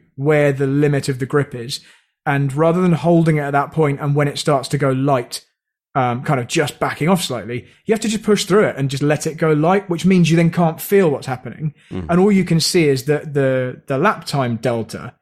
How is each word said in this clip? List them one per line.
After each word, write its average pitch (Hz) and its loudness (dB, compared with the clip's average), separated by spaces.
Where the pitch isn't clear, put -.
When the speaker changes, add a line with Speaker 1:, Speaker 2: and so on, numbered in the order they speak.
Speaker 1:
where 147 2
the 139 -2
limit 143 0
of 131 -6
the 127 -6
grip 143 -2
is. 123 -10
And 139 0
rather 165 2
than 180 4
holding 165 2
it 147 -2
at 143 -4
that 143 2
point 147 0
and 147 0
when 147 2
it 139 -6
starts 139 0
to 147 -4
go 139 2
light, 131 -2
um, 123 0
kind 139 0
of - -4
just - -4
backing 147 -2
off 185 2
slightly, 117 -8
you 202 -2
have 220 0
to 233 -2
just 214 -4
push 202 2
through 196 4
it 120 -2
and 139 -2
just 135 -4
let 147 0
it 156 -4
go 160 2
light, 175 2
which 170 -2
means 175 4
you 165 4
then 170 4
can't 165 0
feel 196 2
what's 127 -4
happening. 139 -8
Speaker 2:
Mm. 90 -8
Speaker 1:
And 175 4
all 202 6
you 190 2
can 170 2
see 170 0
is 131 0
that 147 -4
the, 131 0
the 135 -2
lap 190 0
time 123 -2
delta 113 -6